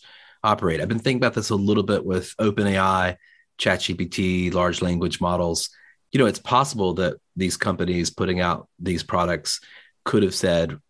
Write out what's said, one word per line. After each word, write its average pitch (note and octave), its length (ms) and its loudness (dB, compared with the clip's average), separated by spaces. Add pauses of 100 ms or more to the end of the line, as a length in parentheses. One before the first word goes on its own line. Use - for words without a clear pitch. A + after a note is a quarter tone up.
(440)
operate. F#2+ 360 2
I've D2+ 80 -2
been A2+ 120 -2
thinking B2+ 180 0
about A#2+ 160 2
this A2 160 -4
a A2 60 0
little G2+ 280 2
bit G2 220 0
with F#2 340 -2
Open G#2 280 0
A G2 120 2
I, F#2 380 0 (400)
Chat F#2 240 0
G - 120 -4
P F2 120 -2
T, F2+ 460 0
large F2+ 300 0
language F2 380 -2
models. F2 500 -2 (420)
You - 80 2
know, B2 80 6
it's G2 120 0
possible A#2+ 560 0
that F2+ 220 0 (180)
these F2+ 220 -2
companies F2 520 0
putting F2+ 320 -2
out F2 260 -2 (100)
these E2+ 260 -4
products F2 560 -2 (460)
could G#2 180 2
have F#2 120 0
said, E2 420 0 (120)